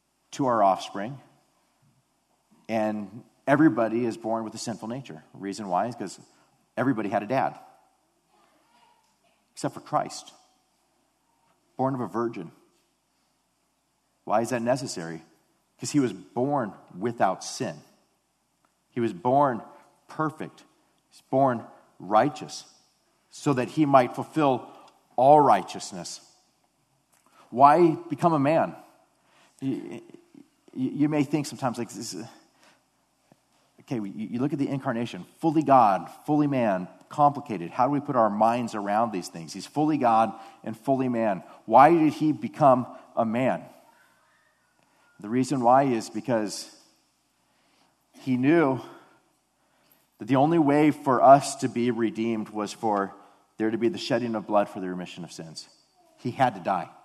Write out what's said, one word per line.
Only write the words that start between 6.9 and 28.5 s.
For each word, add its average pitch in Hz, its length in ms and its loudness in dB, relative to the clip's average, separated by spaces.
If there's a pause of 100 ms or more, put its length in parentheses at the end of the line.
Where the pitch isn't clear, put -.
had 104 140 -2
a 104 40 -8
dad, 113 320 -2 (1900)
except - 200 -8
for 110 80 -18
Christ, - 540 -6 (1400)
born 131 160 -2
of 123 60 -6
a 107 80 -6
virgin. 110 440 -6 (1700)
Why 104 180 0
is 117 80 -6
that 123 100 -4
necessary? 110 640 -6 (580)
'Cause 127 100 -8
he 147 80 0
was 120 140 2
born 120 640 -4 (220)
without 104 460 -2
sin. 80 380 -10 (1080)
He 123 100 -6
was 110 140 -2
born 127 480 0 (440)
perfect. - 580 -8 (440)
He's - 140 -20
born 131 440 0 (320)
righteous 107 680 0 (640)
so - 240 -4
that 123 160 -2
he 156 140 0
might 135 300 4
fulfill 131 560 -2 (460)
all 143 240 8
righteousness. 98 800 0 (1300)
Why 147 480 6 (120)
become 165 240 0
a 156 60 2
man? 135 380 2 (840)